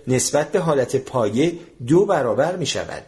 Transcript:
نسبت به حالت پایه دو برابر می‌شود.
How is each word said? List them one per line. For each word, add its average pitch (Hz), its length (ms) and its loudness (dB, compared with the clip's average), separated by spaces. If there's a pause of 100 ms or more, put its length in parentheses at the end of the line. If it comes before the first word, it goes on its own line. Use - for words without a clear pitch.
نسبت 143 460 0
به 196 80 2
حالت 139 360 0
پایه 123 560 0 (340)
دو 175 200 4
برابر 147 500 0
می‌شود. 123 520 -6